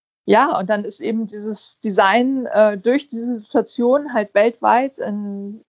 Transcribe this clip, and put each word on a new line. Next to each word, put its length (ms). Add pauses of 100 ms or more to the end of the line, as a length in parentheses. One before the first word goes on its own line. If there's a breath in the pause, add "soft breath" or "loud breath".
(260)
ja, 320
und 120
dann 140
ist 160
eben 260
dieses 540
Design, 680
äh, 320
durch 300
diese 280
Situation 800
halt 200
weltweit 640
in 720